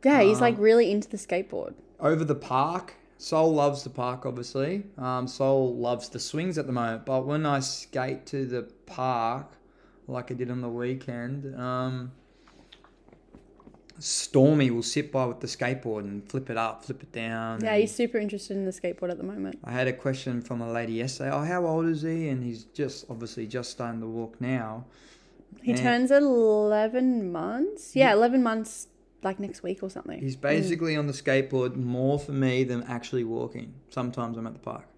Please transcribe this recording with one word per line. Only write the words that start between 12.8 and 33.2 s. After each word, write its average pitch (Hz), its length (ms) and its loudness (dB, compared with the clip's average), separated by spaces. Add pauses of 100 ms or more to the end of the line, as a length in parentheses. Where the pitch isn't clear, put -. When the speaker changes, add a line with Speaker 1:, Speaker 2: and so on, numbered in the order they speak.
Speaker 2:
Stormy 143 720 4
will 117 120 -2
sit 147 300 -4
by 131 120 0
with 120 160 -6
the - 60 -8
skateboard 123 540 -4
and 101 280 -8
flip 131 220 -6
it 117 60 -4
up, 113 280 -4
flip - 180 -10
it - 100 -20
down, 113 500 -6
Speaker 1:
Yeah, 220 100 0
Speaker 2:
and 208 80 4
Speaker 1:
he's 214 140 0
super 240 240 0
interested 202 380 -6
in 196 80 -4
the 185 80 -4
skateboard 180 380 -6
at 175 80 -6
the - 60 -8
moment. 196 380 -8
Speaker 2:
I - 80 -12
had 127 160 2
a 127 60 2
question 131 500 -2
from 120 180 -6
a 117 100 -6
lady 117 240 -2
yesterday, 131 380 -2
"Oh, 143 120 0
how 175 200 0
old 165 220 2
is 160 160 0
he?" 165 260 -2
And 127 140 -2
he's 117 220 -8
just, - 440 -6
obviously 117 380 -8
just 120 240 -6
starting 117 300 -6
to 113 80 -6
walk 113 320 -8
now. 120 440 -4 (760)
Speaker 1:
He 247 80 0
Speaker 2:
And 247 100 2
Speaker 1:
turns 247 300 4
eleven 226 1200 4
months. 226 640 -4
Yeah, 262 140 8
Speaker 2:
Yeah. 214 60 8
Speaker 1:
eleven 240 280 6
months, 220 460 -2 (340)
like, 190 160 -2
next 202 240 -8
week 185 180 -4
or 190 80 -8
something. - 320 -12
Speaker 2:
He's 135 160 -4
Speaker 1:
Mm. - 40 -16
Speaker 2:
basically 160 560 2
on 147 100 0
the 143 60 -2
skateboard 135 640 0
more 131 420 2
for 143 140 -6
me 131 320 4
than 123 180 -2
actually 123 400 -4